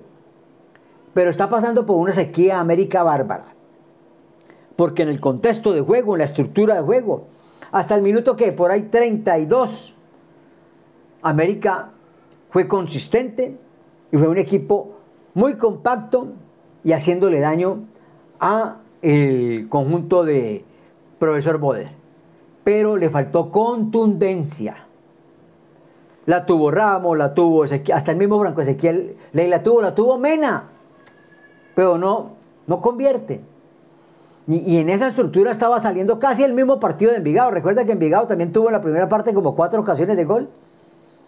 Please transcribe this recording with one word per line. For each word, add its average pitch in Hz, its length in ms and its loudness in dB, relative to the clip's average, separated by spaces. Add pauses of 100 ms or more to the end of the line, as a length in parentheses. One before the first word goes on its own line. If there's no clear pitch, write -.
(1160)
Pero 180 160 2
está 196 180 -2
pasando 226 380 0
por 196 100 2
una 180 160 0
sequía 180 460 0
América 175 440 0
bárbara. 131 520 -2 (1200)
Porque 170 260 0
en 151 60 0
el 147 120 -4
contexto 202 520 0
de 151 100 0
juego, 208 320 0
en 165 60 0
la 147 40 2
estructura 196 500 0
de 175 60 0
juego, 202 460 -2 (460)
hasta 196 220 -2
el 202 80 2
minuto 233 340 2
que 214 160 0
por 175 180 2
ahí 208 140 0
treinta 214 540 0
y 156 80 -2
dos, 220 480 -2 (1300)
América 180 680 -2 (600)
fue 180 160 0
consistente 214 880 -4 (560)
y 160 40 0
fue 156 120 4
un 175 100 0
equipo 185 580 -2 (380)
muy 233 220 0
compacto 233 720 -2 (540)
y 160 100 0
haciéndole 175 480 0
daño 180 440 -2 (560)
a 214 380 -2 (240)
el 127 640 0
conjunto 165 560 0
de 120 400 -2 (540)
profesor 156 400 0
Boder. 135 320 -4 (720)
Pero 214 320 2
le 165 140 0
faltó 151 400 -2
contundencia. 202 1400 -2 (1400)
La 170 200 0
tuvo 156 240 2
Ramos, 180 460 0
la 147 180 0
tuvo 165 300 4
Ezequiel, 143 320 -2
hasta 151 160 -2
el 165 60 -2
mismo 202 220 2
Franco 170 200 -2
Ezequiel 156 560 -2 (160)
Ley 165 160 2
la 170 140 2
tuvo, 233 180 4
la 185 140 0
tuvo 247 240 2
Mena. 285 460 0 (1120)
Pero 180 240 2
no, 196 340 -2 (340)
no 175 140 -2
convierte. 240 600 -2 (1080)
Y, 160 120 0
y 170 200 0
en 160 120 0
esa 202 160 0
estructura 208 440 0
estaba 233 300 0
saliendo 208 380 -2
casi 262 240 0
el 269 100 2
mismo 262 280 2
partido 208 320 2
de 226 60 0
Envigado. 196 320 2
Recuerda 196 340 0
que 214 80 0
Envigado 175 340 2
también 170 260 -2
tuvo 220 160 2
en 220 60 2
la 202 60 -2
primera 165 280 0
parte 214 240 0
como 170 220 0
cuatro 175 260 0
ocasiones 185 360 0
de 180 80 0
gol. 220 240 -2 (800)